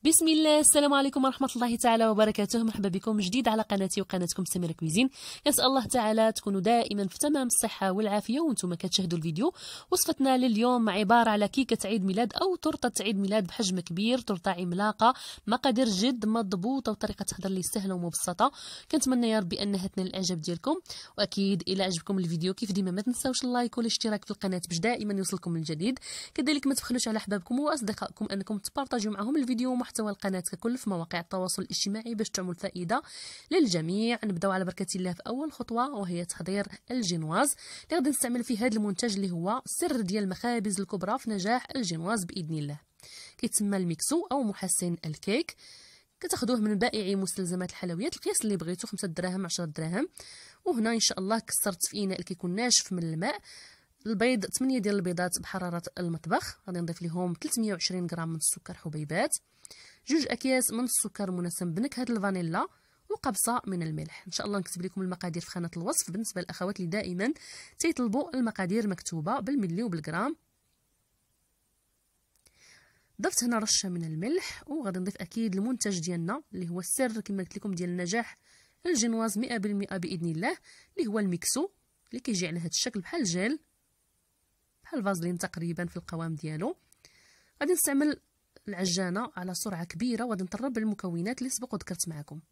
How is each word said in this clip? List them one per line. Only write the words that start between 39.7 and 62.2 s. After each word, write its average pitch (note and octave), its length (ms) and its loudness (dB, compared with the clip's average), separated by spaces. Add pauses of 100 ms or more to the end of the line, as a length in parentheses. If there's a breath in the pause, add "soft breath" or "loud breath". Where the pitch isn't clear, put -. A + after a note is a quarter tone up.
ديال G3+ 240 0
المخابز G3+ 560 0
الكبرى G3 380 -2
في A#3 120 -4
نجاح G#3+ 360 0 (100)
الجنواز F3+ 480 0
بإذن E3 340 -4
الله، D3 220 -6 (580 loud breath)
كيتسمى G3+ 380 0
الميكسو F#3+ 560 0
أو C#4 100 2
محسن F3+ 640 0
الكيك. G3 520 -2 (640 loud breath)
كتاخدوه B3 400 0
من G#3+ 140 4
بائعي G3+ 420 2
مستلزمات F3+ 540 -2
الحلويات، F#3 460 -4
القياس - 280 0
اللي G3+ 120 2
بغيتو، F3 300 -4
خمسة G3+ 220 -4
دراهم، F3+ 360 -4
عشرة F3 200 -4
دراهم. E3 440 -2 (560 loud breath)
وهنا A3+ 280 2
إن A#3 80 2
شاء - 180 2
الله G3+ 200 2
كسرت - 480 -2
في F#3+ 120 -4
إناء G3 140 0
اللي F3+ 120 -6
كيكون F3+ 300 -4
ناشف A3+ 380 2
من F3+ 100 -2
الماء E3+ 380 -2 (640 loud breath)
البيض، A3 400 2
ثمانية C4 320 0
ديال G3+ 160 2
البيضات F3+ 440 0
بحرارة F3 440 -4 (160)
المطبخ. F3 680 -2
غادي F3+ 140 -4
نضيف E3+ 220 -6
ليهم F3 380 -2
ثلاثمية A3+ 320 0
وعشرين F#3 340 -2
غرام E3 220 -4
من E3 80 -4
السكر - 380 -2
حبيبات، D#3 640 -2 (720 loud breath)
جوج C#4+ 200 4
أكياس B3+ 440 2
من A#3 120 0
السكر G3+ 460 -2
منسم F3 440 -2
بنكهة B3 360 -2
الفانيلا، F#3+ 560 0 (440 soft breath)